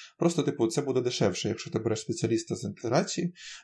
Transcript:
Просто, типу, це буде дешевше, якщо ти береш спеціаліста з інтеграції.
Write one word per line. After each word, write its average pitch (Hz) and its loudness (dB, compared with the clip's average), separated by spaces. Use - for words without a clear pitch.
Просто, 170 2
типу, 135 2
це 143 0
буде 131 2
дешевше, 110 2
якщо - -6
ти 110 0
береш 110 0
спеціаліста - 0
з - -6
інтеграції. 156 0